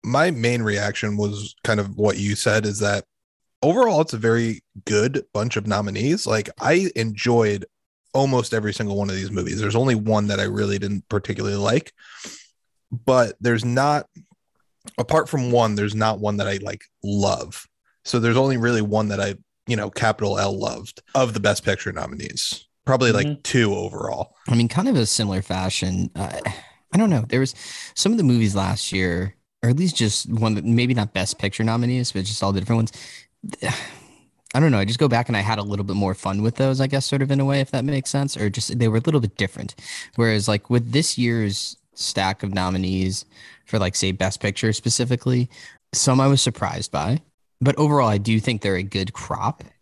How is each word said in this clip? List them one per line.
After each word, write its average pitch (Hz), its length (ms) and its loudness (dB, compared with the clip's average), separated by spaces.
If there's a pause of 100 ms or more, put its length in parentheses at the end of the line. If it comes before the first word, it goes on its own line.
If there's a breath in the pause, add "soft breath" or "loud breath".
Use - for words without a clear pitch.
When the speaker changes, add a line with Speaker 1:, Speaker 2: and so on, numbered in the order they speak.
Speaker 1:
my 143 280 2
main 120 320 0
reaction 104 520 -2
was 104 380 -4 (100)
kind 107 160 2
of 98 160 -4
what 104 220 2
you 104 180 -2
said, 107 300 2
is 104 140 -4
that 101 240 0 (580)
overall, 180 400 4
it's 160 120 -2
a 117 40 -6
very 113 460 0 (220)
good 107 460 0
bunch 110 260 -2
of 107 100 -4
nominees. 104 580 -2
Like, 107 240 -2 (100)
I 175 360 2
enjoyed 110 680 2 (500)
almost 131 400 2
every 107 180 -2
single 101 240 -2
one 98 140 -2
of 95 40 -4
these 95 140 -6
movies. 101 320 -4
There's 104 140 -2
only 127 180 4
one 107 360 2
that 101 100 0
I 101 60 0
really 101 340 -2
didn't 101 280 -6
particularly 101 500 -4
like, 107 360 0 (1120 loud breath)
but 123 340 4
there's 117 240 2
not, 135 440 0 (920)
apart 156 320 2
from 127 220 0
one, 113 240 4
there's 104 180 0
not 110 260 2
one 104 180 -2
that 101 100 -2
I, 101 100 -2
like, 101 260 -10 (200)
love. 101 640 -2 (360)
So - 160 0
there's 117 180 4
only 131 200 2
really 117 240 2
one 107 280 0
that 98 120 -2
I, 98 140 -4 (320)
you 120 80 0
know, 104 160 -4
capital 104 480 0
L 101 180 0
loved 110 460 -8 (100)
of 127 220 2
the 110 40 -2
Best - 240 2
Picture 98 280 -2
nominees, - 760 -8 (180)
probably, 127 260 4
like, 104 160 2
Speaker 2:
Mm-hmm. 147 160 -6
Speaker 1:
two 110 320 2
overall. - 600 -6 (120)
Speaker 3:
I 120 80 2
mean, 117 140 4
kind 185 180 0
of 254 80 2
a 117 100 4
similar 98 380 -2
fashion. 92 720 -4
Uh, - 240 -8 (520 loud breath)
I 175 60 2
don't 208 140 4
know. 113 160 2
There 127 120 0
was 135 140 0 (400 loud breath)
some - 180 0
of 233 60 2
the 196 60 2
movies 113 320 4
last 95 360 -2
year, 92 440 -2 (260)
or 120 80 2
at 127 80 4
least 180 180 0
just - 320 0
one 110 280 0
that, 95 100 -4
maybe 120 300 4
not 104 180 -2
Best - 240 -2
Picture 101 260 -4
nominees, 120 480 0
but 95 140 -4
just 107 160 -6
all 98 100 0
the 98 80 0
different 113 180 0
ones. 113 140 0 (720 loud breath)
<sighs> - 140 -4 (800 loud breath)
I - 40 4
don't 151 120 4
know. 110 80 4
I 98 60 2
just 117 120 -2
go 151 100 2
back 117 200 2
and 117 100 0
I 98 40 0
had 107 180 0
a 101 40 -4
little 101 220 -4
bit 98 100 -4
more 95 200 2
fun 98 260 -4
with 113 140 0
those, 135 260 0
I 135 60 2
guess, 139 180 -2
sort 139 160 0
of 135 80 0
in 139 100 2
a 139 60 2
way, 139 140 2
if 135 100 -2
that 131 160 -2
makes 139 240 -2
sense, 139 260 -2
or 104 140 0
just 110 300 -4
they 117 80 4
were 110 100 2
a 113 40 2
little 151 180 2
bit 107 180 -2
different. - 380 -4 (400 loud breath)
Whereas, 110 320 2
like, 104 240 0
with 117 200 2
this 147 280 0
year's 113 580 -2 (160)
stack - 480 -4
of 98 100 -6
nominees 92 760 -2 (400 loud breath)
for, - 120 -4
like, 92 160 0
say, 95 180 0
Best 95 280 -2
Picture 107 340 0
specifically, 123 800 0 (420 loud breath)
some 131 260 4
I 135 60 6
was 139 160 6
surprised - 500 -2
by, 95 300 0 (400)
but 127 160 2
overall, 147 300 4
I 104 100 4
do 110 220 2
think 110 240 -2
they're 98 120 0
a 90 60 -2
good 98 320 -4
crop. - 500 -6 (180)